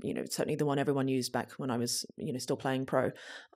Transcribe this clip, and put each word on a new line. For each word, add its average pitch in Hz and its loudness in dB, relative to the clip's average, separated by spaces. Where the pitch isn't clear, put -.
you - -2
know, 62 -2
certainly - 0
the 151 2
one 139 4
everyone 139 2
used 131 2
back 117 -2
when 131 -2
I 113 2
was, 123 0
you - -4
know, 127 -2
still 131 0
playing 131 0
pro, 131 4